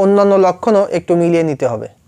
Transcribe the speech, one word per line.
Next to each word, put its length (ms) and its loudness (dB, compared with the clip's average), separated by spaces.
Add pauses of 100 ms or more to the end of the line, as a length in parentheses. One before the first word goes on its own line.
অন্যান্য 300 2 (140)
লক্ষণও 380 0 (140)
একটু 220 -4
মিলিয়ে 300 0
নিতে 220 -4
হবে। 160 -10 (200)